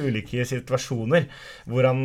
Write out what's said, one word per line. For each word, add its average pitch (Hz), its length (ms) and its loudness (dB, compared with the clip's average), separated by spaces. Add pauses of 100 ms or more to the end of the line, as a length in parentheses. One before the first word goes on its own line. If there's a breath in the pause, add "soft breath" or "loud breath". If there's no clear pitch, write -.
ulike 123 440 0
situasjoner 127 800 0 (400 loud breath)
hvor 127 200 4
han, 131 180 2